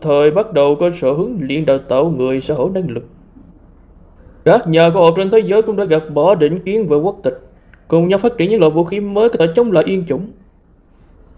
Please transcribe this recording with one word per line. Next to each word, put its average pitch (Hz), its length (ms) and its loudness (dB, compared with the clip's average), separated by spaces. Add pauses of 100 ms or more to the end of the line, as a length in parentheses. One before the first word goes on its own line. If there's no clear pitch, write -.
thời 151 300 2
bắt 202 220 -2
đầu 143 240 2
cơ 175 140 0
sở 139 220 -2
huấn 202 280 -4
luyện 143 260 -4
đào 135 120 2
tạo 135 320 -2
người 131 300 -2
sở 151 140 -4
hữu 156 160 -2
năng 185 200 -6
lực. 117 140 -10 (1400)
Các 185 240 2
nhà 165 220 4
khoa 180 120 2
học 165 140 4
trên 190 140 -2
thế 226 80 4
giới 208 240 2
cũng 214 140 -4
đã 202 80 0
gạt 156 180 0 (120)
bỏ 156 200 2
định 156 260 0
kiến 202 280 -4
về 147 80 2
quốc 190 260 -2
tịch, - 260 -6 (400)
cùng 165 200 2
nhau 196 100 2
phát 240 200 0
triển 175 120 0
những 220 100 2
loại 156 120 4
vũ 170 120 0
khí 196 160 -6
mới 202 280 0
có 226 100 -4
thể 165 180 0
chống 240 160 0
lại 156 120 2
yên 185 240 -4
chủng. 175 220 -6 (1080)